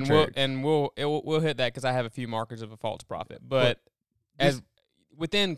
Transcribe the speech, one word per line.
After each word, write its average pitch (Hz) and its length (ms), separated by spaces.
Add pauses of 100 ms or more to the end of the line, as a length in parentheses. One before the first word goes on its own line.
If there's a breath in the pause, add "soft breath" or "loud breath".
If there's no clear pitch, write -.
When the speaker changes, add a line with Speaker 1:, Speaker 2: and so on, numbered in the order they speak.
Speaker 1:
And 139 80
we'll, 156 120
Speaker 2:
church. - 120
Speaker 1:
and 135 280
we'll, 151 320
it 139 80
will, 147 200
we'll 156 160
hit 151 180
that 123 140
'cause 131 120
I 127 80
have 123 140
a 113 40
few 123 160
markers 113 360
of 107 100
a 107 40
false - 280
prophet. - 420
But 123 320 (600)
Speaker 2:
But 135 60
Speaker 1:
as 143 120
Speaker 2:
these - 60 (540)
Speaker 1:
within, 170 420